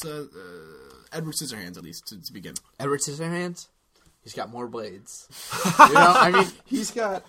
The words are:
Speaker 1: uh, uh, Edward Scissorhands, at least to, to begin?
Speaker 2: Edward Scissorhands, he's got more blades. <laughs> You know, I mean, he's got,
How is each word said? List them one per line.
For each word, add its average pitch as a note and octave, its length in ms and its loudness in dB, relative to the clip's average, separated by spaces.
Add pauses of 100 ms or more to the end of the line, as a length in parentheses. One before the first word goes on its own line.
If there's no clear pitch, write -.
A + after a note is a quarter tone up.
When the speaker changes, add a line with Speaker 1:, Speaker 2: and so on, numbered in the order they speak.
Speaker 1:
uh, D#3+ 40 -10
uh, D3+ 160 -10 (880)
Edward D#3+ 220 -8
Scissorhands, G#2+ 440 -10
at F2+ 60 -18
least E2 260 -16
to, G2 120 -18
to - 100 -16
begin? E2+ 220 -16 (260)
Speaker 2:
Edward C#3+ 220 -2
Scissorhands, F3 680 -6 (540)
he's - 120 -20
got G#2+ 180 -10
more A#2+ 160 -10
blades. G#2+ 600 -14 (240)
<laughs> F#3 280 0 (100)
You - 60 0
know, F3+ 200 8
I A3+ 160 6
mean, F#3 160 4 (180)
he's A3+ 260 -6
got, G3+ 380 -4